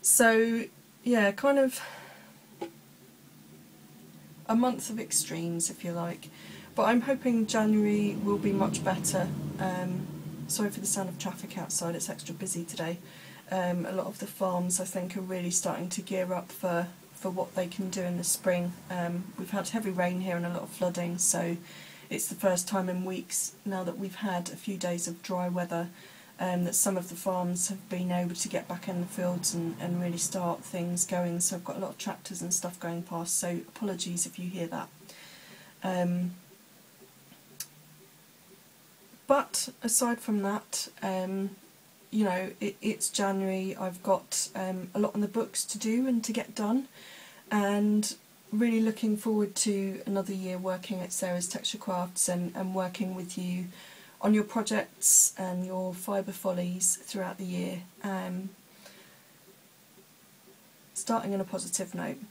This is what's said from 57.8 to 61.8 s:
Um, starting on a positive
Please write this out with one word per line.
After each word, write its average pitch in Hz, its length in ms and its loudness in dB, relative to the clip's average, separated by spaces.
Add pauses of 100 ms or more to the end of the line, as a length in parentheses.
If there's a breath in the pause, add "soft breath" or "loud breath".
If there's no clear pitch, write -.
Um, 185 460 -4 (2500 loud breath)
starting - 400 -2
on 196 80 0
a 185 40 0
positive 180 500 -4